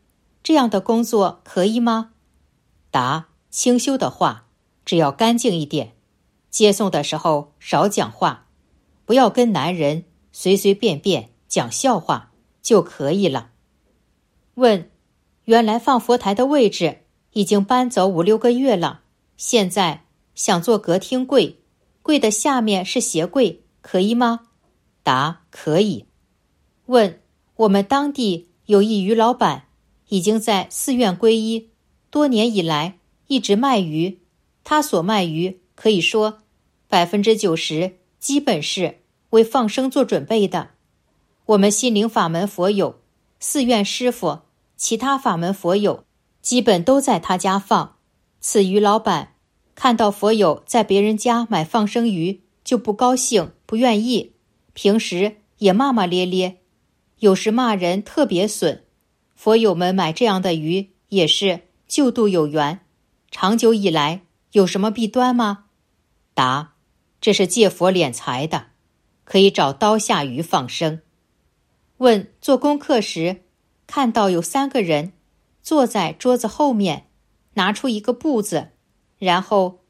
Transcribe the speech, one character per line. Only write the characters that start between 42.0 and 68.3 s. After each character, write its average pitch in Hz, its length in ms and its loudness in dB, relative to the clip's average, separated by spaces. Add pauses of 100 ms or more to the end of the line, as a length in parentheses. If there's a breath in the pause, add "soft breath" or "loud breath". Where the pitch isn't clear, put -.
法 220 200 -2
门 165 180 -2
佛 190 240 -2
友、 190 300 -2 (400)
寺 - 240 -4
院 233 200 2
师 247 280 -4
父、 160 280 -6 (360)
其 - 220 -4
他 247 200 -2
法 185 200 -2
门 175 160 -2
佛 185 240 -2
友 202 260 -2 (380)
基 247 200 -2
本 180 220 2
都 269 160 4
在 254 180 0
他 185 200 -2
家 190 200 -2
放。 196 380 -2 (460)
此 202 240 2
鱼 190 120 0
老 208 220 2
板 175 360 -4 (380)
看 247 220 0
到 208 160 2
佛 208 220 0
友 185 320 2
在 226 180 2
别 196 160 2
人 214 160 2
家 233 340 -2
买 170 140 -2
放 208 240 -2
生 233 220 -2
鱼 190 320 -4 (200)
就 247 160 -2
不 208 140 -4
高 247 240 0
兴、 196 380 -2 (120)
不 220 120 -6
愿 226 260 2
意， 240 300 -4 (400)
平 202 260 2
时 202 380 -4 (220)
也 196 120 2
骂 262 220 2
骂 208 120 0
咧 180 200 -2
咧， 185 320 -2 (600)
有 196 140 4
时 214 180 -2
骂 233 220 0
人 185 300 -2
特 294 220 0
别 190 200 0
损。 180 380 -4 (500)
佛 220 220 0
友 220 180 2
们 180 220 -2
买 165 160 0
这 233 140 -2
样 190 160 0
的 185 120 -2
鱼 165 380 -4 (160)
也 190 180 0
是 180 360 -2 (260)
救 262 240 2
度 233 160 2
有 170 200 0
缘， 151 340 -2 (500)
长 208 260 0
久 226 160 4
以 202 160 0
来 160 340 -2 (280)
有 196 160 4
什 190 140 -4
么 214 100 0
弊 220 160 -4
端 254 260 0
吗？ 214 340 -2 (640)
答： 135 400 -2 (460)
这 214 120 2
是 196 140 2
借 202 240 2
佛 180 220 0
敛 156 200 0
财 135 360 -6